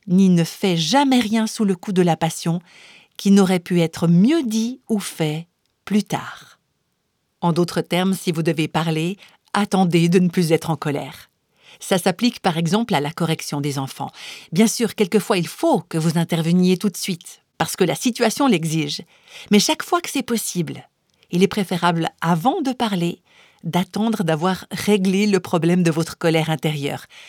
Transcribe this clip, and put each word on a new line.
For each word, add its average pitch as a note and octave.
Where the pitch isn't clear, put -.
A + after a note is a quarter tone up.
ni F#3
ne E3+
fait F3
jamais B3+
rien A3
sous A3
le F#3+
coup -
de F3+
la E3+
passion E3
qui G3
n'aurait F#3+
pu F3
être E3
mieux A3+
dit A3+
ou G#3+
fait D#3+
plus G3+
tard. -
En E3+
d'autres E3+
termes, F#3
si F3
vous E3
devez D#3
parler, D#3+
attendez F3+
de F#3
ne F3+
plus E3
être D#3
en D3+
colère. D3
Ça -
s'applique G3+
par E3+
exemple F#3
à C#3
la C#3+
correction D#3+
des C#3
enfants. C3+
Bien G3+
sûr, -
quelquefois G#3
il E3+
faut D4
que -
vous D#3+
interveniez F3
tout G#3
de G3
suite, -
parce -
que F#3
la D#3+
situation A#3+
l'exige. D#3+
Mais G#3
chaque D#4
fois F4
que -
c'est C#4
possible, -
il F3
est G3
préférable, F3
avant F3+
de C4
parler, G3
d'attendre G3
d'avoir D#3+
réglé G3
le F#3+
problème F3+
de E3+
votre D#3+
colère D#3+
intérieure, D3